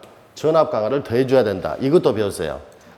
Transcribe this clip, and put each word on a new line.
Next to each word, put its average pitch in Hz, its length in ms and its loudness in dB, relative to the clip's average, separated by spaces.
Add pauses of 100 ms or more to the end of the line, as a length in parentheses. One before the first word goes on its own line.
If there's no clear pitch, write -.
(340)
전압 156 360 2
강화를 120 320 -2
더해줘야 127 420 2
된다. 92 360 -4
이것도 147 340 2
배웠어요. 90 460 -4 (380)